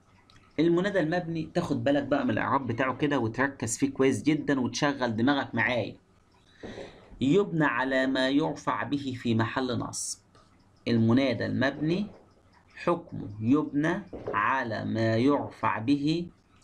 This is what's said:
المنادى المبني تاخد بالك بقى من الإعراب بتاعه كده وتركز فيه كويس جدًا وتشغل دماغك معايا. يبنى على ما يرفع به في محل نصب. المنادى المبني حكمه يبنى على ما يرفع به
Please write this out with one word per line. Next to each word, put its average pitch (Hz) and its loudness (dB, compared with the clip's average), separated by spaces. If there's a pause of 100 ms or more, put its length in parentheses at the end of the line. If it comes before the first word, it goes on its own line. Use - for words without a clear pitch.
(600)
المنادى 175 2
المبني 165 -2
تاخد 147 -2
بالك 143 2
بقى 139 0
من 123 2
الإعراب 117 0
بتاعه 127 -2
كده 143 0
وتركز 117 -2
فيه 139 0
كويس 123 2
جدًا 147 2
وتشغل 127 0
دماغك 131 2
معايا. 123 0 (1300)
يبنى 160 2
على 131 0
ما 131 0
يرفع 143 0
به 139 -4
في 117 0
محل 113 0
نصب. - -8 (680)
المنادى 117 4
المبني 143 0 (680)
حكمه 165 -4 (100)
يبنى 147 2 (240)
على 107 0
ما 113 0
يرفع 113 0
به 147 0 (360)